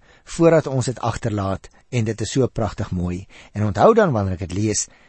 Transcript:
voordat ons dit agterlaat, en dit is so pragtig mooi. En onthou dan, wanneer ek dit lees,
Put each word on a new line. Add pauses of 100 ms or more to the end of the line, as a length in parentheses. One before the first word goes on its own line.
(260)
voordat
ons
dit
agterlaat, (220)
en
dit
is
so
pragtig
mooi. (260)
En
onthou
dan,
wanneer
ek
dit
lees, (220)